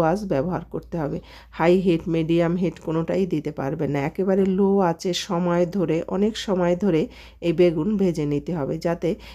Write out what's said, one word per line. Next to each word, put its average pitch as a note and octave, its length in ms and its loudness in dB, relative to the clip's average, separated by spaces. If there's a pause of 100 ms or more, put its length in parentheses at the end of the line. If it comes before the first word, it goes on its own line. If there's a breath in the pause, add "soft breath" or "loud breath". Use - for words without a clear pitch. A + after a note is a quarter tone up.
আঁচ E3 240 2
ব্যবহার D#3+ 440 -2
করতে - 280 -8
হবে, D#3 200 -4 (320 loud breath)
হাই E3+ 300 4
হিট, F3 280 2
মিডিয়াম E3 480 2
হিট F3 240 -2
কোনোটাই E3 460 -2
দিতে D3+ 260 -4
পারবেন D3 380 -4
না। C#3+ 100 -2
একেবারে F#3+ 480 0
লো G3 200 2 (120)
আঁচে F3 300 0 (100)
সময় F3 460 0
ধরে, E3+ 300 -2 (120)
অনেক G#3 280 0
সময় F3+ 400 0
ধরে F3 260 2 (380 loud breath)
এই E3+ 120 0
বেগুন D#3+ 440 2
ভেজে F3 300 0
নিতে D3 280 -2
হবে, D3+ 240 -4
যাতে E3+ 320 -2 (240 loud breath)